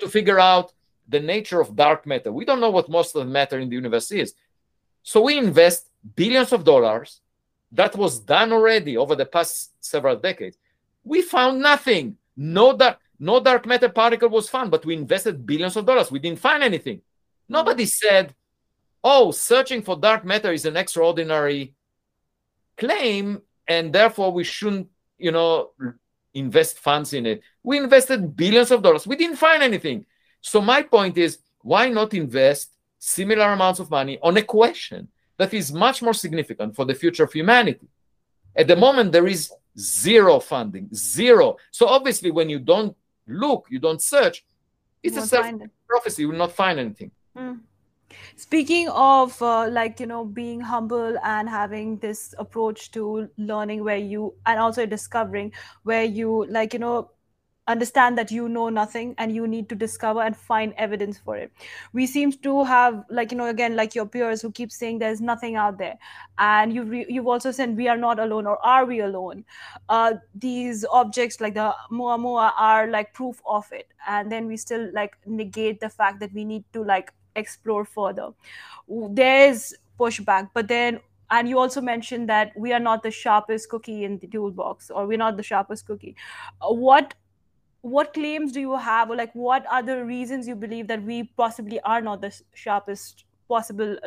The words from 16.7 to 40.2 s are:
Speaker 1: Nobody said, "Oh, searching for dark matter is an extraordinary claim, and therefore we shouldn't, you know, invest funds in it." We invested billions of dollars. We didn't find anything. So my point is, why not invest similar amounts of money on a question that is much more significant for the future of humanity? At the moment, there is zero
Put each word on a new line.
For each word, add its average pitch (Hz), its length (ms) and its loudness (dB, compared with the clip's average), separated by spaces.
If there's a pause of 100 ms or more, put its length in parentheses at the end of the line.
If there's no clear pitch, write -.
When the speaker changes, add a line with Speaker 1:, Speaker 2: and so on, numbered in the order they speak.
Speaker 1:
Nobody 269 380 0
said, 190 500 2 (680)
"Oh, 247 300 6
searching 247 500 0
for 185 140 -4
dark 214 300 2
matter 202 260 -2
is 151 140 -4
an 156 100 -4
extraordinary 156 1000 0 (1000)
claim, 208 680 -2 (240)
and 165 280 -2
therefore 202 400 4
we 175 100 -2
shouldn't, 196 460 -6 (280)
you 165 140 -2
know, 165 400 0 (600)
invest 139 460 0
funds 147 340 -2
in 123 120 -4
it." 110 160 -4 (220)
We 277 140 0
invested 254 580 4
billions 233 360 4
of 233 100 4
dollars. 170 260 4
We 262 80 -4
didn't 320 220 -2 (100)
find 320 160 6
anything. 202 420 -2 (340)
So - 220 0
my 247 220 4
point 196 340 2
is, 170 220 0 (220)
why 196 280 2
not 214 240 -2
invest 139 580 0 (280)
similar 208 520 0
amounts 185 280 2
of 165 100 -8
money 139 320 0
on 175 160 4
a 214 60 2
question - 640 0 (280)
that 185 160 0
is 151 200 -6
much 240 280 2
more 233 120 0
significant 143 640 -6
for 135 100 -2
the 131 80 -2
future 160 320 0
of - 80 -6
humanity? 190 540 2 (680)
At 156 120 4
the 175 80 10
moment, 233 360 6
there 170 160 6
is 185 240 -4 (260)
zero 185 640 6